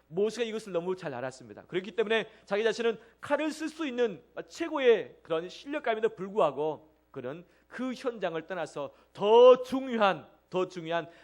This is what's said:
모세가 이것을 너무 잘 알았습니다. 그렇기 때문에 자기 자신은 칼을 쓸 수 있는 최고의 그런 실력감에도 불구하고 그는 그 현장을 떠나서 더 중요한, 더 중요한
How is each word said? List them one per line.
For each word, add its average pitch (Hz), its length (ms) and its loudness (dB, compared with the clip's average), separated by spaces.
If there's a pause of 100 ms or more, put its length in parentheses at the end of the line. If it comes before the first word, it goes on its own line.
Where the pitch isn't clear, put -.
모세가 214 360 -2
이것을 220 280 -8
너무 175 220 -2
잘 170 180 -8
알았습니다. 120 500 -12
그렇기 190 280 -6
때문에 220 360 0 (180)
자기 202 180 -2
자신은 226 360 -2 (200)
칼을 294 320 -2
쓸 311 180 -8
수 320 180 -8
있는 240 360 -4 (240)
최고의 254 760 0
그런 165 260 -4
실력감에도 233 600 -4
불구하고 165 800 -2 (220)
그는 139 340 -12 (220)
그 254 260 -8
현장을 190 540 -6
떠나서 156 460 -8 (200)
더 247 500 10
중요한, 220 640 0 (220)
더 185 180 -2
중요한 170 400 -6 (160)